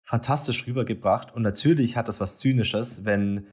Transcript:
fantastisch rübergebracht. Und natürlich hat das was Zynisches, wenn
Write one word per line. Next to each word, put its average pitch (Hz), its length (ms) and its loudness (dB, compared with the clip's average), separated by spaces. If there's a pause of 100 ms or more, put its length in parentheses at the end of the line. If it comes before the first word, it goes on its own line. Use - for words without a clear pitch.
fantastisch 135 600 -2
rübergebracht. 117 720 0
Und 117 80 -2
natürlich 123 540 2
hat 117 100 -2
das 104 120 -6
was - 200 -4
Zynisches, 117 680 0
wenn 101 480 0